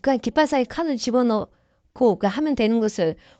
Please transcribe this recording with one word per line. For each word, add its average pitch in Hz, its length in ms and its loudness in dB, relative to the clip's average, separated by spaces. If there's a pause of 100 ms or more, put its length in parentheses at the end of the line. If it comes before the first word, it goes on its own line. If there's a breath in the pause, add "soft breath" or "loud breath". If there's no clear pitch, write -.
그냥 269 180 0
깃발 302 260 0
사이 262 200 0
칼을 311 320 -4
집어넣고 226 1200 -2
그 202 80 0
하면 285 280 -2
되는 226 240 2
것을 190 360 -2 (240 soft breath)